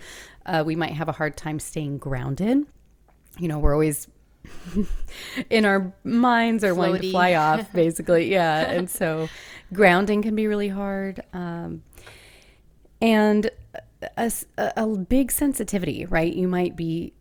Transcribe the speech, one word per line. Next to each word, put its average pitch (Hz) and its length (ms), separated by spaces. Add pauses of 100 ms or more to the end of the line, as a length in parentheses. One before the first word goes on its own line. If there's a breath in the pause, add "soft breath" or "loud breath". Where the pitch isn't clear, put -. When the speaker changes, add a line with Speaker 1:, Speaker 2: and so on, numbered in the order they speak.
(460 loud breath)
Speaker 1:
Uh, 160 200
we 160 80
might 160 200
have 160 160
a - 20
hard 151 240
time 156 240
staying 147 380
grounded. 139 680 (720)
You 175 120
know, 151 100
we're 147 140
always 151 340 (380)
<laughs> - 1040
in 220 160
our 190 280 (120)
minds 233 580
or 190 100
wanting 180 280
to 185 80
Speaker 2:
Floaty. - 20
Speaker 1:
fly 180 240
off, 156 380
Speaker 2:
<laughs> - 0
Speaker 1:
basically. 165 580
Yeah. 165 400
And 180 180
so 160 380 (460 loud breath)
grounding 202 480
can 214 120
be 214 140
really 208 220
hard. 196 520 (120)
Um, 170 500 (1200 loud breath)
and 214 500 (640)
a, 233 140 (260)
a, 202 200
a 220 100
big 226 420
sensitivity, 202 760
right? 175 280
You 180 140
might 180 300
be 165 440